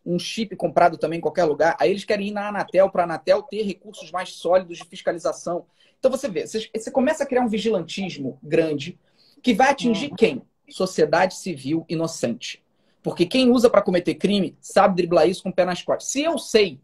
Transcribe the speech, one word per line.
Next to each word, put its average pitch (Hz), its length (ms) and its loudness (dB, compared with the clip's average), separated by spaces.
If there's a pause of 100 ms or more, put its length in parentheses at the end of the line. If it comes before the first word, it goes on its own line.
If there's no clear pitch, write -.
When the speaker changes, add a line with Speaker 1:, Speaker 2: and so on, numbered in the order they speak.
Speaker 1:
um 175 140 -2
chip 208 380 -6
comprado 170 420 0
também 160 200 -4
em 165 40 -8
qualquer 160 220 0
lugar. 156 340 2
Aí 156 120 2
eles 202 140 -4
querem 202 240 -2
ir 208 40 -6
na 208 160 -6
Anatel, 190 420 2
pra 180 140 0
Anatel 170 380 0
ter 202 200 -6
recursos 196 480 -10
mais 175 200 -8
sólidos 170 480 0
de - 60 -16
fiscalização. 170 800 -6 (340)
Então, 262 120 2
você 262 180 -4
vê, 160 160 -4
você, - 300 -8
você 226 160 -8
começa 285 320 0
a - 40 -2
criar 247 160 0
um 240 60 0
vigilantismo 185 920 -4
grande 156 560 -2 (420)
que 247 140 2
vai 262 160 6
atingir 247 400 -2
Speaker 2:
Uhum. - 60 -12
Speaker 1:
quem? 156 260 2 (260)
Sociedade 175 680 0
civil 156 520 -6
inocente. 160 760 -6 (380)
Porque 165 240 -2
quem 254 260 4
usa 240 200 6
pra 202 100 4
cometer 175 360 0
crime 196 440 0
sabe 196 360 4
driblar 175 320 4
isso 185 140 -2
com 185 80 -6
o - 40 -8
pé 180 100 4
nas 180 180 -2
costas. - 280 -4
Se 269 120 -2
eu 320 140 0
sei, 196 460 0